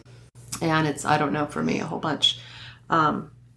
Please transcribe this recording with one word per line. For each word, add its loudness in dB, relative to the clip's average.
And 2
it's, -4
I 4
don't 2
know, 0
for -4
me, 0
a -2
whole -4
bunch. 0
Um, 2